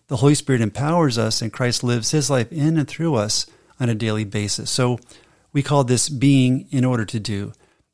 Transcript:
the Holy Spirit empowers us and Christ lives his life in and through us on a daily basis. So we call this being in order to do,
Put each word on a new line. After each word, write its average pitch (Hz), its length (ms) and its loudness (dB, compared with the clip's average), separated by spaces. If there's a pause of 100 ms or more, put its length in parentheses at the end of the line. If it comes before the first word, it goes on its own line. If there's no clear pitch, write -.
the 135 100 -4
Holy 143 180 4
Spirit 131 260 0
empowers 139 560 0
us 110 240 -2
and 110 100 -6
Christ 123 320 -2
lives 120 280 0
his 143 180 0
life 127 200 0
in 160 280 0
and 143 100 0
through 160 280 -2
us 104 300 -2 (320)
on 123 120 0
a 117 60 0
daily 107 280 -2
basis. 104 480 -6
So 123 280 0 (520)
we 143 100 0
call 143 220 2
this 120 240 2
being 131 640 2
in 127 140 2
order 123 180 0
to 110 160 -6
do, 104 320 -6 (420)